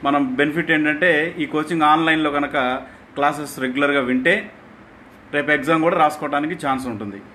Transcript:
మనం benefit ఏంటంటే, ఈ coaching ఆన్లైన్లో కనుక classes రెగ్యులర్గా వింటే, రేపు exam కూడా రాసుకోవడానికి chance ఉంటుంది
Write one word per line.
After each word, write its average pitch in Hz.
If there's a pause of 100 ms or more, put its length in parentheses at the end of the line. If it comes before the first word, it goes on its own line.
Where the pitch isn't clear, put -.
మనం 139
benefit 151
ఏంటంటే, 156
ఈ 151
coaching 156
ఆన్లైన్లో 156
కనుక 143 (580)
classes 143
రెగ్యులర్గా 139
వింటే, 131 (840)
రేపు 147
exam 151
కూడా 175
రాసుకోవడానికి 151 (100)
chance 127
ఉంటుంది 104 (140)